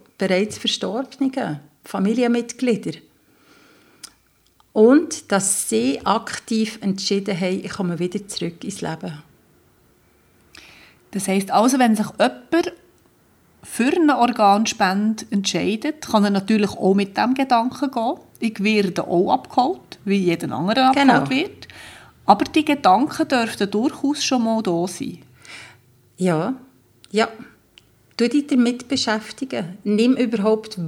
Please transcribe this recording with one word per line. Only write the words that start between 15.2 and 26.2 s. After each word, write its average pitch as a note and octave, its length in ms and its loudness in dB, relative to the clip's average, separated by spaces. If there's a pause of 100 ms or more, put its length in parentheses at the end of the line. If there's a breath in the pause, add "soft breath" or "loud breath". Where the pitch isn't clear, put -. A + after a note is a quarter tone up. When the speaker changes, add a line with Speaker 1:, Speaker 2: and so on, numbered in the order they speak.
Speaker 2:
entscheidet, G3+ 760 -2
kann G#3 180 4
er G3+ 60 2
natürlich G3+ 400 2
auch F#3+ 240 2
mit G3 220 0
dem A#3 180 2
Gedanken C4 560 0
gehen, B3 240 -2 (240)
ich A3 240 -4
werde G3 460 2
auch F#3 240 2
abgeholt, - 720 -2
wie G3+ 140 2
jeder E3+ 360 0
andere A3+ 400 2
Speaker 1:
Genau. C#4 200 6
Speaker 2:
abgeholt C#3 160 0
wird. D4 380 -6 (580 loud breath)
Aber - 180 6
die D#4 200 0
Gedanken A#3+ 640 2
dürften - 420 -2
durchaus C4+ 520 -2
schon A#3+ 220 0
mal A3+ 180 0
da F3 240 -2
sein. - 320 -10 (1000 loud breath)
Speaker 1:
Ja, F#3 380 0 (580)